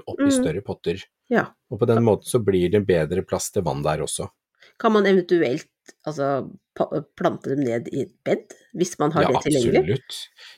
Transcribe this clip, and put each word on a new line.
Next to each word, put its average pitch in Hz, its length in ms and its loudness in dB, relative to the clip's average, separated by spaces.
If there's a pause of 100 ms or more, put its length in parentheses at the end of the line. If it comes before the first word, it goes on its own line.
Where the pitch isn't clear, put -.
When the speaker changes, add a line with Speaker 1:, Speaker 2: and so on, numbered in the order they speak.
Speaker 1:
opp - 120 -8
i 269 40 2
Speaker 2:
Mhm. 277 80 4 (120)
Speaker 1:
større 160 200 -4
potter. 185 360 -6 (300)
Speaker 2:
Ja. 233 180 0 (220)
Speaker 1:
Og 107 100 -8
på 120 80 2
den 117 160 4
måten 107 220 4
så 120 180 0
blir 90 280 2
det 104 160 2
bedre 87 360 0
plass - 280 -6
til 101 120 -2
vann 71 200 -2
der 76 180 0
også. - 280 -8 (500)
Speaker 2:
Kan 226 140 2
man 208 120 4
eventuelt, 175 640 2 (380)
altså, 139 440 -4 (260)
pa-, - 300 -4 (100)
plante 160 340 -4
dem 135 100 -2
ned 120 340 -2
i 139 80 -4
et - 100 -8 (140)
bed, 208 180 -2 (320)
hvis 180 240 -4
man 151 120 0
har 156 120 2
Speaker 1:
Ja, - 60 4
Speaker 2:
det - 140 0
tilgjengelig? 139 400 2
Speaker 1:
absolutt. - 460 -6 (280)